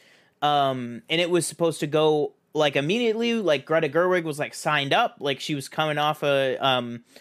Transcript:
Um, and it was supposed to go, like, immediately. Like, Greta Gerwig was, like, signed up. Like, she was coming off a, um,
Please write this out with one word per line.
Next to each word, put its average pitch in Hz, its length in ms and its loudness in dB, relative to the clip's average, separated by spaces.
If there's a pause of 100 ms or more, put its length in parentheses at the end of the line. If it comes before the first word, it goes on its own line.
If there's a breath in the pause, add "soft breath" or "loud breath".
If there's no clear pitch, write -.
(420 soft breath)
Um, 131 680 0
and 165 120 2
it 175 80 0
was 170 180 2
supposed 165 320 -2
to 160 80 -4
go, 151 460 2 (200)
like, 147 220 2
immediately. 226 600 0
Like, 160 300 0
Greta 160 220 2
Gerwig 180 360 2
was, 151 140 -6
like, 139 160 -6
signed 147 400 -2
up. 226 260 0
Like, 135 200 -2
she - 160 -6
was 135 140 -8
coming 156 280 -2
off 151 260 -2
a, 135 340 0
um, 120 480 -2 (160 soft breath)